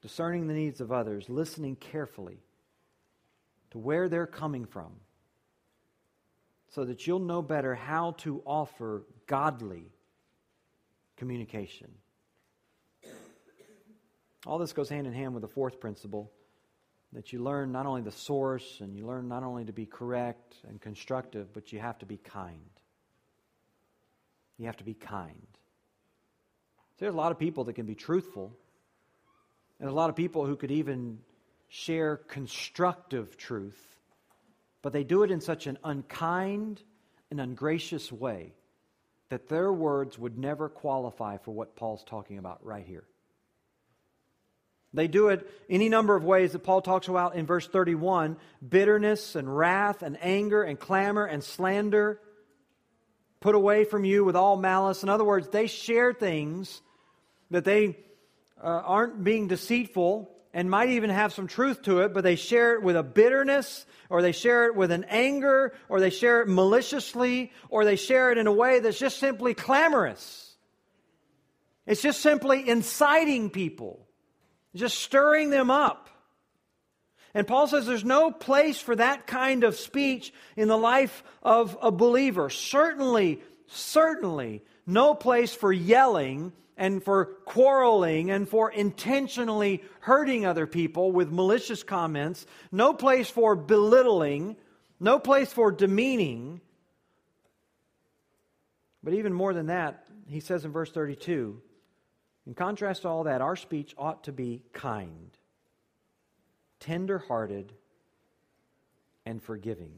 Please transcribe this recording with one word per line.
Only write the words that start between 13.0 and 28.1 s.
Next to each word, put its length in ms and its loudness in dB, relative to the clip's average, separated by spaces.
All 120 -6
this 160 -8
goes 160 -6
hand 180 -8
in 60 -12
hand 200 -10
with 80 -10
the 60 -14
fourth 320 -8
principle, 500 -14
that 180 -20
you 100 -12
learn 300 -8
not 140 -8
only 160 -8
the 100 -12
source, 680 -8
and 120 -16
you 140 -16
learn 220 -12
not 140 -12
only 200 -12
to 100 -14
be 120 -14
correct 720 -10
and 140 -20
constructive, 720 -14
but 180 -20
you 80 -14
have 200 -12
to 60 -20
be 120 -16
kind. 520 -20
You 80 -16
have 120 -14
to 60 -20
be 120 -14
kind. 520 -18
There's 140 -6
a 40 -6
lot 140 -2
of 60 -8
people 280 -6
that 80 -12
can 120 -10
be 80 -12
truthful. 640 -8